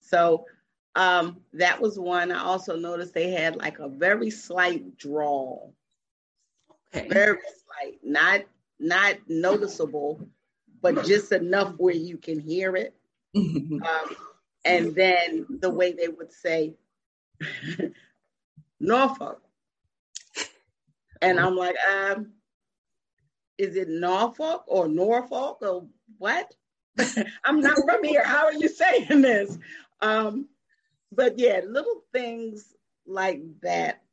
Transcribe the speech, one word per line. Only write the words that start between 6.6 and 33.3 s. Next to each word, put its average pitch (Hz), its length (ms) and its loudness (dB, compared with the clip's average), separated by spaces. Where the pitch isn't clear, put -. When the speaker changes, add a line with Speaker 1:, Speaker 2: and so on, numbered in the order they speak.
Speaker 2:
Okay. 139 140 -8
Speaker 1:
Very 202 320 4
slight, - 640 -14
not, 160 380 2
not 185 380 2
noticeable, 165 1000 -2
but - 240 2
just 202 260 2
enough 185 460 0
where 180 180 2
you 165 220 -6
can 160 220 -8
hear 180 360 -4
it. - 180 -6
Speaker 2:
<laughs> - 20 -
Speaker 1:
Um, 160 800 -2
and 170 300 2
then 175 500 2
the 185 80 0
way 175 240 0
they 170 160 -4
would 160 240 -14
say, 160 420 -2
<laughs> - 540 -8
"Norfolk." 247 600 0
And 180 180 4
I'm 185 160 2
like, 180 200 -2
"Um, 196 440 -2
is 185 180 -4
it 185 140 -4
Norfolk 220 800 -2
or 180 200 2
Norfolk 233 720 0
or 185 260 -4
what? 262 360 -4
<laughs> - 460 -2
I'm 302 180 4
not 285 240 4
from 359 180 0
here. 294 200 2
How 294 220 2
are 302 80 4
you 311 160 0
saying 320 520 4
this?" 202 360 4
Um, 220 460 0
but 240 260 2
yeah, 214 300 4
little 311 360 -4
things 233 600 -6
like 185 360 -4